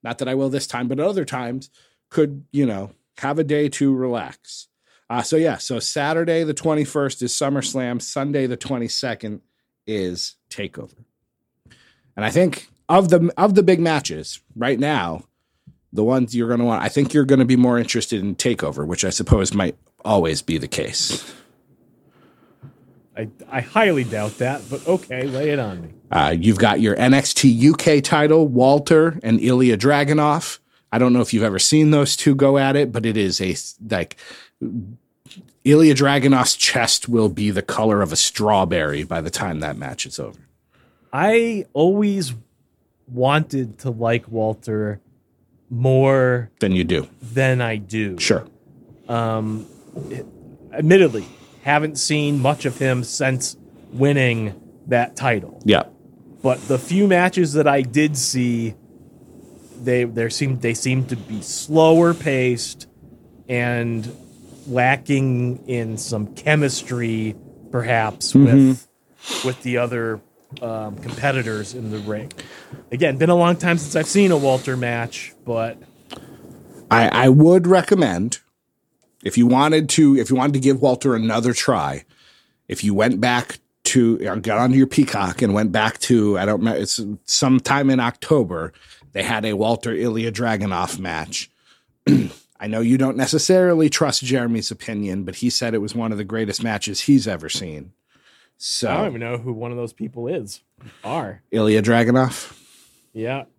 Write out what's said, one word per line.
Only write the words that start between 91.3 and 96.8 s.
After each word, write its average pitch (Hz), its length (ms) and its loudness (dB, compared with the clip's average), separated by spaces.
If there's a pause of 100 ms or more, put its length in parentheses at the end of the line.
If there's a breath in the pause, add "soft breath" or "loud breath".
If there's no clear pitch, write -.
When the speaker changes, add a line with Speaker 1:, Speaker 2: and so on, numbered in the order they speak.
Speaker 1:
<clears throat> - 540 -2
I 101 80 -10
know 110 140 -4
you 120 160 2
don't 131 200 -2
necessarily 160 720 2
trust 143 340 -2
Jeremy's 120 480 -2
opinion, 101 520 -8
but 87 140 -12
he 120 120 -2
said 120 240 -4
it 113 60 0
was 104 160 -8
one 113 160 -4
of 107 60 -6
the 104 60 -6
greatest 107 400 -6
matches 107 380 -6